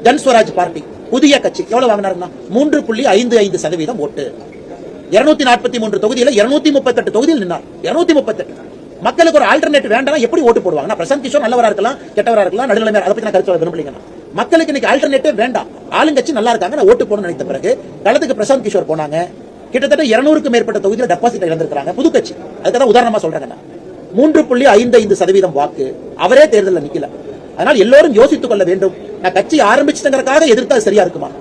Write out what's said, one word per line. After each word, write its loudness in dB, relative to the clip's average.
ஜன்ஸ்வராஜ் 2
பார்ட்டி, -4
புதிய 2
கட்சி, -4
எவ்வளவு 2
வாங்கினாருன்னா, -4
மூன்று 0
புள்ளி -4
ஐந்து 2
ஐந்து 0
சதவீதம் -4
ஓட்டு. -8
இருநூத்தி 2
நாற்பத்தி 0
மூன்று -2
தொகுதியில 2
இருநூத்தி 2
முப்பத்தெட்டு 0
தொகுதியில் 0
நின்னார். -6
இருநூத்தி 0
முப்பத்தெட்டு. -6
மக்களுக்கு 4
ஒரு 2
ஆல்டர்னேட்டிவ் 2
வேண்டாம்னா 0
எப்படி 0
ஓட்டு 4
போடுவாங்க? -2
நான் -4
பிரசாந்த் -2
கிஷோர் 0
நல்லவரா 2
இருக்கலாம், -2
கெட்டவரா 2
இருக்கலாம், -2
நடுநிலைமையா, 0
அதை 0
பத்தி -4
நான் -4
கருத்து 0
சொல்ல 0
விரும்பலைங்க. -6
மக்களுக்கு 2
இன்னைக்கு 0
ஆல்டர்னேட்டிவ் 0
வேண்டாம், -4
ஆளுங்கட்சி 0
நல்லா 0
இருக்காங்க, -2
நான் 4
ஓட்டு 2
போடணும்னு -4
நினைத்த -6
பிறகு -2
களத்துக்கு 0
பிரசாந்த் 0
கிஷோர் -2
போனாங்க. -4
கிட்டத்தட்ட 0
இருநூறுக்கும் 2
மேற்பட்ட 0
தொகுதியில -2
டெபாசிட் -2
இழந்திருக்கிறாங்க. -4
புது 0
கட்சி, -2
அதுக்காக 2
உதாரணமா 2
சொல்றேங்க -6
நான். -20
மூன்று 2
புள்ளி 0
ஐந்து 4
ஐந்து 4
சதவீதம் 2
வாக்கு, -4
அவரே 6
தேர்தல்ல 0
நிக்கல. -6
அதனால் 0
எல்லோரும் 6
யோசித்துக் 2
கொள்ள 2
வேண்டும். 0
நான் -2
கட்சி 0
ஆரம்பிச்சிட்டங்கிறதுக்காக 2
எதிர்த்தா 2
சரியா 2
இருக்குமா? -2